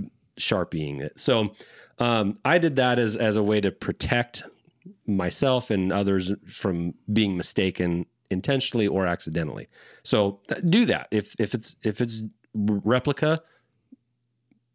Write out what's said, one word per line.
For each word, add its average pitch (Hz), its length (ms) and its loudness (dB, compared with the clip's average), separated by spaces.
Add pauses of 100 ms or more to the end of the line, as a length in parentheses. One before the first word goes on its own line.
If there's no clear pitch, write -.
(380)
Sharpieing 78 640 -2
it. 73 180 -8
So, 110 360 2 (440)
um, 113 460 2
I 156 140 4
did 160 180 0
that 123 240 4
as, 110 160 2
as 107 200 2
a 107 60 2
way 104 180 2
to 98 120 0
protect - 720 -4 (640)
myself 110 640 0
and 95 220 0
others 98 400 2 (140)
from 85 480 -4 (180)
being 104 240 2
mistaken 87 680 -2 (220)
intentionally 117 600 -2
or 92 180 0
accidentally. 82 640 -4 (340)
So 113 460 0
th-, - 200 -6
do 220 180 6
that. 85 260 0
If, 107 280 0
if 107 140 -2
it's, - 300 -4
if 107 160 -2
it's 110 240 -2 (300)
replica, 123 840 0 (1300)